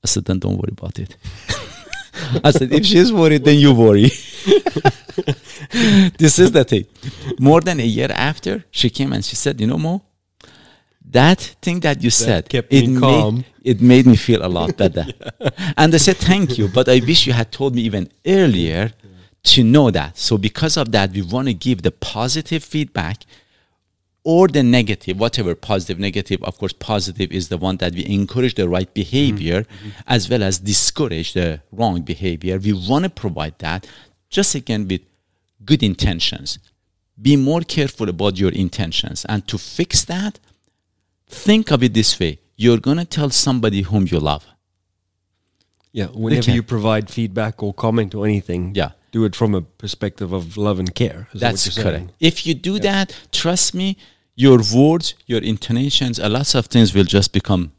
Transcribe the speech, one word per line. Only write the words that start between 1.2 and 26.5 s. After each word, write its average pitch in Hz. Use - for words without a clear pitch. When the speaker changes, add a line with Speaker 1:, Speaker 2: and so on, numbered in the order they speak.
Speaker 1:
<laughs> 165
I 147
said, 131
"If 151
she's 202
worried, 156
then 147
you 143
worry." 113
<laughs> -
This 160
is 185
the 143
thing. 104
More 151
than 165
a 117
year 117
after, 175
she -
came 135
and 104
she -
said, 139
"You 107
know, 139
Mo, 165
that 143
thing 175
that 151
you 120
Speaker 2:
That 113
Speaker 1:
said, 92
Speaker 2:
kept 123
Speaker 1:
it 127
Speaker 2:
me 131
Speaker 1:
made, 127
Speaker 2:
calm. 123
Speaker 1:
it 113
made 123
me 117
feel 110
a 92
lot -
better." 87
Speaker 2:
<laughs> -
Yeah. 147
Speaker 1:
And 160
I 165
said, 180
"Thank 175
you, 104
but 120
I 127
wish 131
you 127
had 117
told 135
me 120
even 98
earlier 107
to 131
know 123
that." 80
So -
because 107
of 120
that, 98
we 98
wanna 120
give 101
the -
positive 143
feedback 110
or 170
the 143
negative, 110
whatever, 104
positive, 92
negative. 98
Of -